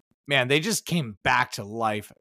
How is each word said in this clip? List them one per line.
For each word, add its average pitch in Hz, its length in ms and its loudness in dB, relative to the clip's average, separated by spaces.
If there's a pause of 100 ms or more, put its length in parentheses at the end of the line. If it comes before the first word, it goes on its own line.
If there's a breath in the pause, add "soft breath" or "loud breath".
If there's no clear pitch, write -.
(280)
man, 135 200 2
they 143 140 4
just 202 240 -2
came 131 400 -2
back 123 280 2
to 107 120 -8
life 107 560 -4